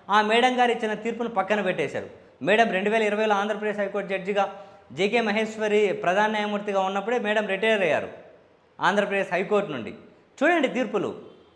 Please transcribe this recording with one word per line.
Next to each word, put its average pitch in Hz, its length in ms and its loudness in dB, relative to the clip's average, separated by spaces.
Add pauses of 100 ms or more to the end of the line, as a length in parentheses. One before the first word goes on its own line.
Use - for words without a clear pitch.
ఆ 208 120 4
మేడం 240 380 4
గారు 240 120 4
ఇచ్చిన 220 220 -2
తీర్పును 226 360 -4
పక్కన 196 320 0
పెట్టేశారు. 139 480 -2 (320)
మేడం 208 300 4
రెండు 190 180 0
వేల 220 140 2
ఇరవైలో 208 320 2
ఆంధ్రప్రదేశ్ 208 440 -2
హైకోర్టు 196 300 -4
జడ్జిగా 196 560 -2 (260)
జేకే 202 300 0
మహేశ్వరి 214 720 0
ప్రధాన 208 380 2
న్యాయమూర్తిగా 208 480 -2
ఉన్నప్పుడే 196 400 -2
మేడం 208 280 0
రిటైర్ 208 340 2
అయ్యారు 123 280 0 (720)
ఆంధ్రప్రదేశ్ 196 520 0
హైకోర్టు 190 380 0
నుండి. 107 220 -8 (500)
చూడండి 320 240 4
తీర్పులు. 202 540 -2 (340)